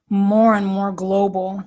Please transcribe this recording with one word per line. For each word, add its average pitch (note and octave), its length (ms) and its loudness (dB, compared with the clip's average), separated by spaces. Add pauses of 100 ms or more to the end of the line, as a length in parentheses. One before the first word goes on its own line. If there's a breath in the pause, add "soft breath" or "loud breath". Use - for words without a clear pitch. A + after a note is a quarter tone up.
more G#3 460 4
and G3+ 120 -2
more G3 240 -2
global F#3+ 760 -4